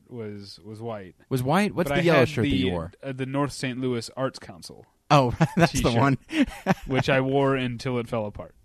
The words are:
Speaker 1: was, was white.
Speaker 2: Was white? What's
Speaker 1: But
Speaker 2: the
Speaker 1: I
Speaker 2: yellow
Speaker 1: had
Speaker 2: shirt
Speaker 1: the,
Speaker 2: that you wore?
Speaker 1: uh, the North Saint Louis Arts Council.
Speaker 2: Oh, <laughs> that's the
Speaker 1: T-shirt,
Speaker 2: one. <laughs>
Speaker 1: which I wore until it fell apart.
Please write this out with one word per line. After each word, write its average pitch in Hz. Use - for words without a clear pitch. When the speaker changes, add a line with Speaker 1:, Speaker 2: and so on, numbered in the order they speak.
Speaker 1:
was, 104
was 107
white. 104
Speaker 2:
Was 131
white? 185
What's 131
Speaker 1:
But 143
Speaker 2:
the 139
Speaker 1:
I -
Speaker 2:
yellow 156
Speaker 1:
had 120
Speaker 2:
shirt 120
Speaker 1:
the, 95
Speaker 2:
that -
you 127
wore? 85
Speaker 1:
uh, 135
the 131
North 139
Saint 127
Louis 123
Arts 131
Council. -
Speaker 2:
Oh, 131
<laughs> -
that's 165
the 127
Speaker 1:
T-shirt, 123
Speaker 2:
one. 139
<laughs> -
Speaker 1:
which 131
I 135
wore 135
until 123
it 117
fell 113
apart. 90